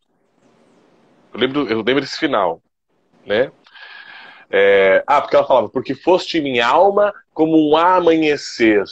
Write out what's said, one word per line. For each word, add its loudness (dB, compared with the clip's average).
Eu -12
lembro, -2
eu -2
lembro -2
desse -10
final, -2
né? -2
É, 2
ah, 0
porque -2
ela 2
falava, 0
"Porque -8
foste -2
minha -2
alma 2
como 0
um 2
amanhecer." 0